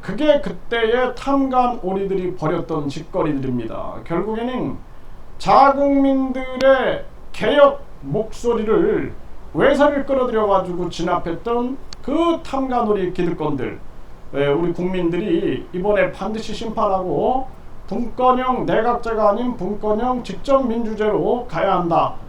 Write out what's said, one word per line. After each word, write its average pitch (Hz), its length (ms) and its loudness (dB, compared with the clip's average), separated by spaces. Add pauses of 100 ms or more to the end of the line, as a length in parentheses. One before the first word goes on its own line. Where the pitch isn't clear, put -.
그게 285 380 4
그때의 233 760 0
탐관 254 680 2
오리들이 185 540 -2
벌였던 156 540 -2
짓거리들입니다. 131 1040 -4 (100)
결국에는 220 720 -4 (640)
자국민들의 262 1700 4 (280)
개혁 277 500 4 (180)
목소리를, 214 1120 0 (400)
외세를 277 520 4
끌어들여가지고 202 840 0
진압했던 180 880 -2 (240)
그 330 420 0
탐관 254 440 -2
오리 185 260 0
기득권들, 156 680 -2 (560)
에, 143 120 2
우리 156 260 2
국민들이 175 1000 0
이번에 185 380 2
반드시 214 420 -6
심판하고 202 920 0 (400)
분권형 247 760 2
내각제가 214 680 2
아닌 240 260 0
분권형 214 680 0
직접 269 420 0
민주제로 214 840 0
가야 185 300 2
한다. 165 360 2 (140)